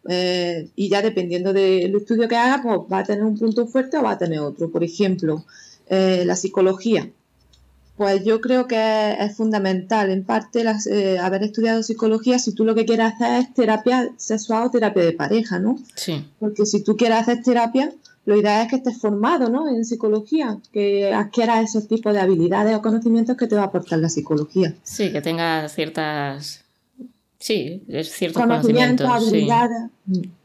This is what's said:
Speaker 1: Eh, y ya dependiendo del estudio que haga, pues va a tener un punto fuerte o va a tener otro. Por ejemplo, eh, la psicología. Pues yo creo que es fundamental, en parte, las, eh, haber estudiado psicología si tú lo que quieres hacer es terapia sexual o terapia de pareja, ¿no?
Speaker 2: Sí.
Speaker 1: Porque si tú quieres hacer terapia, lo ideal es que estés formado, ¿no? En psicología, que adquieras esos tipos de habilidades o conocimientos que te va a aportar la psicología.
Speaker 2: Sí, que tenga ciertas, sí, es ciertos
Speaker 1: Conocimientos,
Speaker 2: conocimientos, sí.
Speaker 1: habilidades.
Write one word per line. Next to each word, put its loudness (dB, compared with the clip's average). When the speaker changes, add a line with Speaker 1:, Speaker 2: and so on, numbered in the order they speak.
Speaker 1:
Eh, -2
y 0
ya 2
dependiendo -2
del 2
estudio 0
que 0
haga, 2
pues 0
va 0
a -4
tener -2
un 0
punto 0
fuerte -2
o 2
va 0
a -4
tener -2
otro. -4
Por -2
ejemplo, -2
eh, 2
la 0
psicología. 0
Pues 0
yo 2
creo 0
que 0
es -4
fundamental, 0
en -2
parte, -2
las, -2
eh, 0
haber -2
estudiado 0
psicología 0
si -2
tú 0
lo 2
que 2
quieres 2
hacer 0
es -6
terapia 2
sexual -2
o 0
terapia 2
de 4
pareja, -2
¿no? 0
Speaker 2:
Sí. -6
Speaker 1:
Porque -2
si 0
tú 0
quieres 2
hacer 0
terapia, 0
lo 4
ideal 2
es -6
que -2
estés -4
formado, 0
¿no? -2
En 0
psicología, -2
que 2
adquieras 0
esos -4
tipos 0
de 2
habilidades 2
o 0
conocimientos 2
que -2
te 0
va 2
a 0
aportar -2
la 2
psicología. -2
Speaker 2:
Sí, -4
que -4
tenga -2
ciertas, -6
sí, -4
es -6
ciertos -4
Speaker 1:
Conocimientos, 2
Speaker 2:
conocimientos, 2
sí. -
Speaker 1:
habilidades. -4